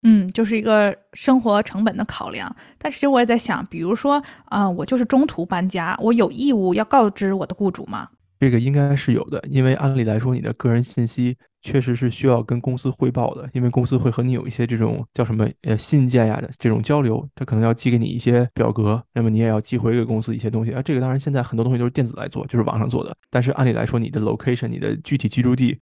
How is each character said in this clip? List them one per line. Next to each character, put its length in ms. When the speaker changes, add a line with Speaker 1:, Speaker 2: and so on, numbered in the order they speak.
Speaker 1:
嗯， 280
就 140
是 100
一 60
个 340
生 280
活 220
成 200
本 140
的 80
考 240
量。 260
但 120
是 80
其 40
实 60
我 120
也 60
在 100
想， 300
比 140
如 160
说， 260
呃， 180
我 160
就 100
是 80
中 220
途 180
搬 240
家， 320
我 140
有 180
义 220
务 220
要 100
告 240
知 240
我 140
的 80
雇 160
主 140
吗？ 220
Speaker 2:
这 120
个 80
应 120
该 240
是 180
有 180
的， 180
因 140
为 100
按 240
理 60
来 160
说， 160
你 40
的 140
个 180
人 120
信 220
息 300
确 180
实 140
是 160
需 160
要 160
跟 180
公 160
司 140
汇 180
报 240
的， 200
因 100
为 80
公 120
司 140
会 140
和 100
你 120
有 120
一 60
些 160
这 100
种 260
叫 100
什 80
么， 160
呃， 120
信 320
件 200
呀 120
的 80
这 100
种 100
交 220
流， 320
他 100
可 120
能 100
要 80
寄 160
给 80
你 80
一 140
些 340
表 180
格， 320
那 80
么 80
你 80
也 80
要 120
寄 200
回 140
给 120
公 160
司 140
一 20
些 100
东 160
西。 80
啊， 120
这 100
个 80
当 80
然 100
现 140
在 80
很 160
多 60
东 100
西 60
都 40
是 60
电 160
子 100
来 120
做， 180
就 140
是 20
网 160
上 100
做 160
的， 140
但 100
是 120
按 120
理 60
来 120
说， 140
你 140
的 100
location， 460
你 100
的 200
具 200
体 100
居 140
住 140
地 240